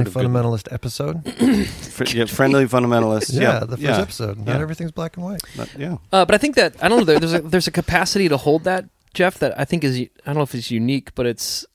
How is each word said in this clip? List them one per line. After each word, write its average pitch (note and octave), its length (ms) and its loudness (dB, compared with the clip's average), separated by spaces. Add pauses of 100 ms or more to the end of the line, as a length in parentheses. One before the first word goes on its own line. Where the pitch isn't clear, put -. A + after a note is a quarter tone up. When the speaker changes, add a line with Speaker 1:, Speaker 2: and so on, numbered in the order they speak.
Speaker 1:
word - 20 -4
of F#2 80 -8
good B2+ 120 0
Speaker 2:
Fundamentalist A#2 460 0
episode? C#3+ 520 -6
Speaker 1:
<clears throat> A#3+ 420 2
Fri-, - 400 -8 (100)
yeah, A#2 100 2
Friendly C3+ 400 4
Fundamentalist. A#2 680 2
Speaker 2:
Yeah, B2 80 2
Speaker 1:
Yeah, A#2 200 4
Speaker 2:
the A2 100 -4
first B2 100 -8
Speaker 1:
yeah, D3 200 0
Speaker 2:
episode. G#2+ 380 -6
Not A2 160 -4
Speaker 1:
yeah. C#3+ 80 0
Speaker 2:
everything's D#3+ 300 -8
black E3 240 -8
and F3 100 -10
white. F#3+ 140 -8 (160)
Speaker 1:
Not, A#2 200 -8
yeah. D3+ 200 -6 (160)
Speaker 3:
Uh, F#3+ 120 6
but F3 80 2
I G#3 60 6
think D4 160 0
that, F3+ 260 2
I D#3+ 60 2
don't A#3 140 6
know, G#3+ 40 6
there, D#3 140 6
there's E3 160 0
a, F3 60 2
there's D#3+ 260 0
a D#3+ 60 -6
capacity F3 560 0
to C#3+ 80 2
hold D3+ 280 2
that, F#3 200 -2 (300)
Jeff, F#3 260 0
that B2+ 180 -2
I C#3 60 -2
think E3+ 180 -2
is, C3+ 160 0
I A#2+ 100 -4 (180)
don't C#3+ 100 -2
know D3+ 60 0
if C3+ 120 -6
it's A#2+ 160 -6
unique, B2 460 -2
but B2 100 0
it's - 480 -6